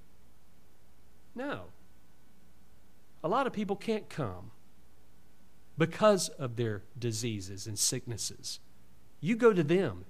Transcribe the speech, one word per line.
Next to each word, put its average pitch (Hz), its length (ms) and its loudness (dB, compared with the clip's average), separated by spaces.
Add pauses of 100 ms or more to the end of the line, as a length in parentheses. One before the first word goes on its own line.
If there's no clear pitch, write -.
(1400)
No. 233 300 -4 (1600)
A - 40 2
lot 247 200 4
of 220 60 -2
people 202 220 2
can't 214 340 -2
come 101 420 -4 (1300)
because 175 500 8
of 120 280 -2
their 110 260 2 (160)
diseases 107 720 -2
and 104 100 -4
sicknesses. - 800 -2 (600)
You 190 160 2
go 226 180 10
to 175 100 8
them 139 460 4